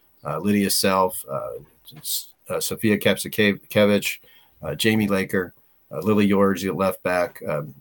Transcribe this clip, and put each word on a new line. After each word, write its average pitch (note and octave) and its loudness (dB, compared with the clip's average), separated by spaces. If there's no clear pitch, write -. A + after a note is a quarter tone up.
uh, D2+ -6
Lydia G2+ 2
Self, F#2+ 2
uh, B1+ -8
S-, - -8
uh, F2+ -4
Sophia G2+ 0
Kapsakevich, G2+ 0
uh, D#2+ -8
Jamie A2 2
Laker, F#2+ -2
uh, D2 -8
Lily G2+ 2
Yorge, G2 2
the F#2+ -2
left F#2 -2
back, F2+ -2
uh, D2+ -2